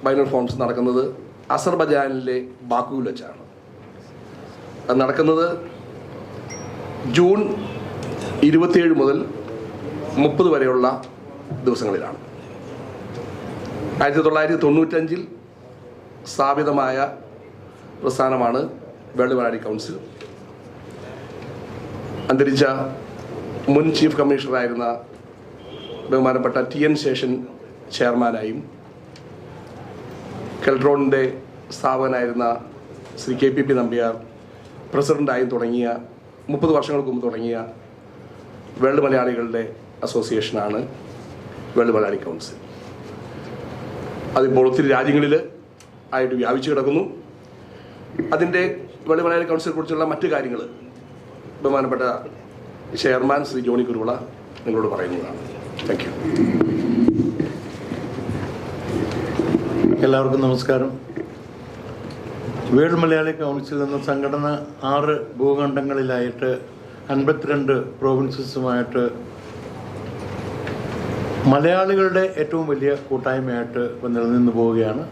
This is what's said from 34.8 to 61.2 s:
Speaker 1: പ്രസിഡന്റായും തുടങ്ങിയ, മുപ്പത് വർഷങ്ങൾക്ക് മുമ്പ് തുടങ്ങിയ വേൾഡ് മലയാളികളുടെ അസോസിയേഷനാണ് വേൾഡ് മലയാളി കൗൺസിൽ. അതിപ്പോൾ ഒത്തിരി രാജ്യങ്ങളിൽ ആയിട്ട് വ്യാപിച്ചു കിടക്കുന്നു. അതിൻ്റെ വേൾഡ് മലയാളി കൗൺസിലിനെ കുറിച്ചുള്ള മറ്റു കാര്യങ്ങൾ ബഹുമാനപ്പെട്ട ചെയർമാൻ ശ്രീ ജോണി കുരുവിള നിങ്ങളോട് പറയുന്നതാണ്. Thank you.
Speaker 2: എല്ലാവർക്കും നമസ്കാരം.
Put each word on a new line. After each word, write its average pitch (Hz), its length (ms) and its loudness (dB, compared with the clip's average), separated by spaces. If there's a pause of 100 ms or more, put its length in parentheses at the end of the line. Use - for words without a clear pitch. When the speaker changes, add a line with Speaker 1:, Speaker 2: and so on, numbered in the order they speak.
Speaker 1:
പ്രസിഡന്റായും 143 600 2
തുടങ്ങിയ, 120 320 0 (640)
മുപ്പത് 156 260 4
വർഷങ്ങൾക്ക് 143 340 0
മുമ്പ് 120 160 -2
തുടങ്ങിയ 117 280 -2 (1300)
വേൾഡ് 143 220 6
മലയാളികളുടെ 117 580 2 (440)
അസോസിയേഷനാണ് 110 760 0 (960)
വേൾഡ് 117 200 6
മലയാളി 101 280 2
കൗൺസിൽ. 82 340 -10 (1800)
അതിപ്പോൾ 131 340 6
ഒത്തിരി 135 240 4
രാജ്യങ്ങളിൽ 143 400 4 (840)
ആയിട്ട് 127 240 2
വ്യാപിച്ചു 131 300 0
കിടക്കുന്നു. 143 340 2 (1300)
അതിൻ്റെ 175 280 2 (440)
വേൾഡ് 160 200 4
മലയാളി 170 240 2
കൗൺസിലിനെ 160 280 -2
കുറിച്ചുള്ള 156 340 0
മറ്റു 170 220 0
കാര്യങ്ങൾ 131 260 -2 (1040)
ബഹുമാനപ്പെട്ട 131 400 2 (1000)
ചെയർമാൻ 135 380 4 (100)
ശ്രീ 127 180 -2
ജോണി 123 200 4
കുരുവിള 113 220 0 (560)
നിങ്ങളോട് 110 280 2
പറയുന്നതാണ്. 90 460 -4 (460)
Thank - 180 0
you. - 60 -4 (4000)
Speaker 2:
എല്ലാവർക്കും 135 400 6
നമസ്കാരം. 127 440 4 (1900)